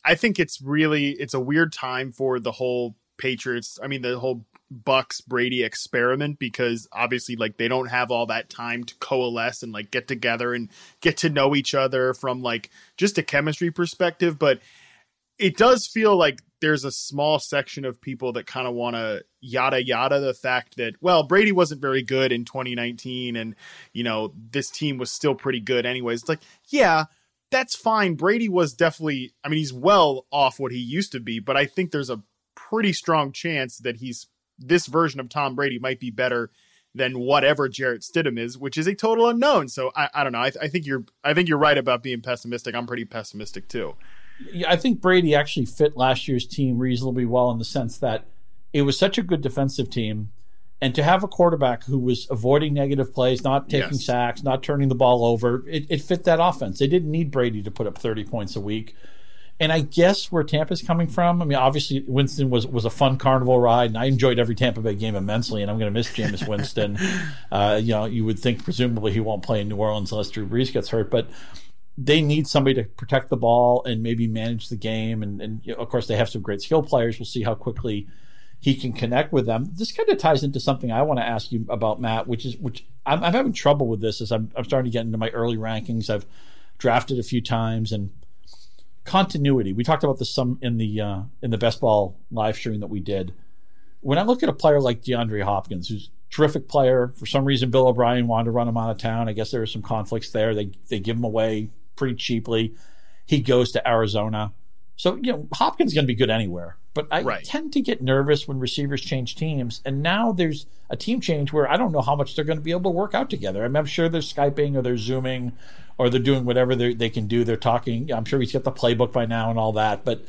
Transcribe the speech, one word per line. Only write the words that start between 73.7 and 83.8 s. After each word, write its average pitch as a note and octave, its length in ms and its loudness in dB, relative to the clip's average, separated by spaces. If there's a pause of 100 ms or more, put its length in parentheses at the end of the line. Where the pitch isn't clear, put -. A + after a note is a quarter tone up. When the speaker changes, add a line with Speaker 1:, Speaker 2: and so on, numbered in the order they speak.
Speaker 2:
and A2+ 180 -2
maybe A#2 240 0
manage A2+ 420 -4
the A#2+ 60 -6
game. A2 480 -2
And, G2+ 180 -6
and, A2 220 -8
you A#2 100 -8
know, - 80 -8
of A2+ 80 -6
course, A#2 160 0
they A2+ 100 0
have A2 140 2
some G#2 140 -6
great G2+ 180 -4
skill D#3 220 2
players. A#2 340 2
We'll A#2+ 80 -10
see B2 160 -4
how A2 140 0
quickly G#2 520 -4 (520)
he C3+ 160 2
can B2+ 180 -4
connect B2 400 0
with B2 140 2
them. A#2 260 0
This G3+ 180 -6
kinda A4 240 2
ties D#3 280 4
into C#3+ 160 -2
something C3 320 0
I A2+ 100 2
wanna C#3+ 200 2
ask A2 300 -4
you A2+ 180 -2
about, G#2+ 300 0
Matt, A2+ 280 0
which A#2+ 180 -4
is, A#2+ 120 -6
which - 280 -8 (220)
I'm, D#3 160 2
I'm F3 100 2
having B3 200 2
trouble C#3+ 340 4